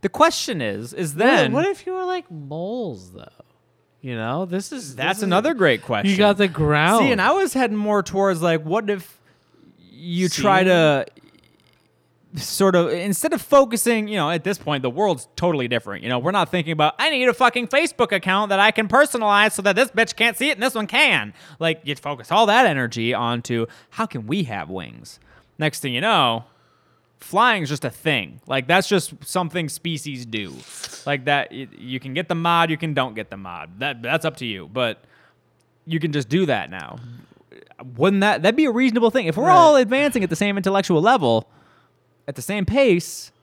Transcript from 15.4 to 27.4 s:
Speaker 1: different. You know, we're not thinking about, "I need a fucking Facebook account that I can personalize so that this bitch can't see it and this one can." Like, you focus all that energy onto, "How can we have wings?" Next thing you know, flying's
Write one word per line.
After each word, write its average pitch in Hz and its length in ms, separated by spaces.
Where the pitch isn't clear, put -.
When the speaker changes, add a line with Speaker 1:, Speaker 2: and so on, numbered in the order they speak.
Speaker 1:
different. 113 340
You 113 60
know, 123 100
we're 143 120
not 190 180
thinking 165 240
about, 156 260
"I 302 120
need 254 180
a 233 60
fucking 240 340
Facebook 269 440
account 190 380
that 196 100
I 208 100
can 214 180
personalize 214 640
so 202 100
that 196 140
this 240 140
bitch 233 260
can't 226 200
see 269 120
it 311 40
and 208 100
this 254 120
one 214 120
can." 202 480
Like, 160 260
you 143 120
focus 135 360
all 214 140
that 226 200
energy 120 460
onto, 117 540
"How 220 160
can 117 200
we 170 180
have 98 260
wings?" 62 480
Next 156 220
thing 135 120
you 120 80
know, 139 440
flying's 202 500